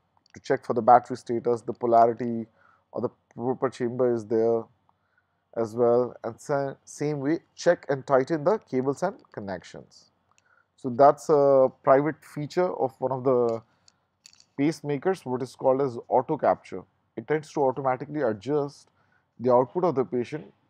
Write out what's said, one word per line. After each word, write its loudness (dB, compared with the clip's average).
to -20
check -4
for -4
the -2
battery 6
status, -2
the -8
polarity, 2
or -10
the -2
proper -4
chamber -2
is -4
there 0
as -4
well. 2
And -10
sa-, -6
same -8
way, -2
check -2
and -4
tighten 0
the 0
cables -4
and -4
connections. -14
So -8
that's 4
a 4
private 2
feature -4
of -2
one -4
of -6
the 2
pacemakers, -4
what -4
is -10
called 0
as -4
auto 0
capture. -2
It -12
tends -4
to -2
automatically -2
adjust -4
the 0
output 2
of 2
the 0
patient -8